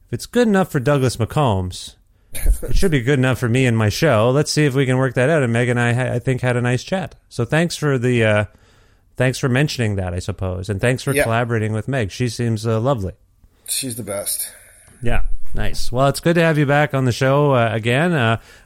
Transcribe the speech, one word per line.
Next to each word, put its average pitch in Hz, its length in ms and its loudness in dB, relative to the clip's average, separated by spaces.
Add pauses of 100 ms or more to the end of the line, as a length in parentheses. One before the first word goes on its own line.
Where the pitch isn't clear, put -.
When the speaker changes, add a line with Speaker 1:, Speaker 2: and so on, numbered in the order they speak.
Speaker 1:
If - 60 -12
it's 120 120 -10
good 240 220 0
enough 190 240 2
for 147 100 -2
Douglas 131 360 0
McCombs, 98 800 -2 (380)
it - 420 0
should 196 160 4
be 139 100 2
good 131 180 2
enough 127 200 2
for 123 100 -2
me 131 160 2
and 117 120 2
my 107 120 2
show. 117 420 2
Let's 147 200 0
see 151 140 2
if 127 100 0
we 139 100 2
can 127 120 0
work 131 180 -2
that 127 140 2
out." 156 140 2
And 117 100 0
Meg 120 160 0
and 120 100 0
I, 120 140 0
ha-, 123 200 -2
I 120 60 -2
think, 127 220 -2
had 123 160 -2
a 120 40 -2
nice 123 220 -2
chat. 185 320 -6 (140)
So 120 160 -4
thanks 160 320 -2
for 143 200 -2
the, 120 280 0
uh, 107 200 2 (680)
thanks 127 240 -2
for 139 80 -2
mentioning 123 480 0
that, 92 180 -4
I 90 60 -4
suppose. 92 500 -8
And 98 120 -4
thanks 123 220 -2
for 139 100 -2
Speaker 2:
Yeah. 143 100 2
Speaker 1:
collaborating 117 480 -2
with 107 160 -6
Meg. 127 240 -4
She 123 160 -4
seems, 113 400 -4
uh, 110 140 0
lovely. 113 320 -2 (520)
Speaker 2:
She's 127 300 -8
the 117 80 -12
best. - 480 -8 (500)
Speaker 1:
Yeah. - 220 4 (320)
Nice. - 360 2
Well, 131 180 2
it's 135 100 -2
good 165 160 2
to 175 60 4
have 160 160 2
you 151 80 2
back 143 280 2
on 135 120 0
the 123 80 2
show, 139 400 2
uh, 117 180 2
again. 120 400 0
Uh, 117 280 0 (260)